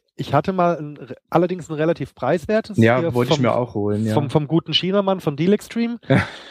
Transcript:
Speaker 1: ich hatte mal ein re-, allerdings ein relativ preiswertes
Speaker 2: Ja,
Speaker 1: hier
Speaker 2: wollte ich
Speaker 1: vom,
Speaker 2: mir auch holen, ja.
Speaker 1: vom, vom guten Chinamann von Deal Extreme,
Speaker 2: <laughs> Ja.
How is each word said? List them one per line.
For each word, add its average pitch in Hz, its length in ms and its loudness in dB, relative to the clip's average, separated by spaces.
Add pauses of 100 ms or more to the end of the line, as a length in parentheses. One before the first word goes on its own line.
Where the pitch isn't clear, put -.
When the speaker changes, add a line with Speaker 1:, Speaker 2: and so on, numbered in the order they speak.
(160)
Speaker 1:
ich - 180 -4
hatte 156 180 2
mal 175 260 2
ein 147 180 -10
re-, 131 200 -16 (140)
allerdings 175 400 0
ein 156 40 -4
relativ 156 400 -2
preiswertes 185 640 -2
Speaker 2:
Ja, 113 220 6
Speaker 1:
hier 165 160 -2
Speaker 2:
wollte 123 160 0
ich 160 60 4
Speaker 1:
vom, 135 60 0
Speaker 2:
mir 113 120 2
auch 120 200 -2
holen, 104 300 -2
ja. 110 100 -2
Speaker 1:
vom, 147 160 0
vom 151 180 0
guten 160 240 -2
Chinamann 190 480 0
von 147 160 -4
Deal 175 160 2
Extreme, 233 500 -4
Speaker 2:
<laughs> - 60 -20
Ja. - 180 2 (240)